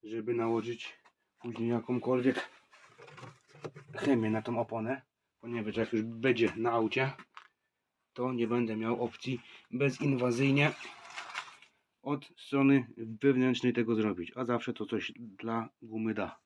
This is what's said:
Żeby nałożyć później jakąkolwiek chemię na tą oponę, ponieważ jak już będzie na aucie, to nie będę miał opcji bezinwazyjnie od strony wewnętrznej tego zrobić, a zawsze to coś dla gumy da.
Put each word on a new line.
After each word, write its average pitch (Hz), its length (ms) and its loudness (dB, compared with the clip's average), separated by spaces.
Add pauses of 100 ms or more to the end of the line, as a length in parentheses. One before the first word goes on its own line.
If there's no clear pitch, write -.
Żeby 113 300 -4
nałożyć 117 640 -2 (400)
później 117 300 -4
jakąkolwiek 123 800 0 (1500)
chemię 113 340 2
na 110 120 0
tą 117 180 -2
oponę, 113 420 -4 (380)
ponieważ 110 380 -6
jak 113 160 0
już 110 80 2
będzie 113 540 2
na 117 160 0
aucie, 117 400 2 (1000)
to 127 200 -2
nie 117 140 0
będę 113 280 0
miał 117 280 -2
opcji 120 380 -6 (300)
bezinwazyjnie 135 1000 2 (1300)
od 143 240 -4 (120)
strony 139 600 4
wewnętrznej 123 760 4
tego 117 220 2
zrobić, 101 400 0
a 123 100 -4
zawsze 117 280 -2
to 107 120 -6
coś 101 300 -4
dla 113 540 -6 (120)
gumy 110 320 -4
da. 98 320 -4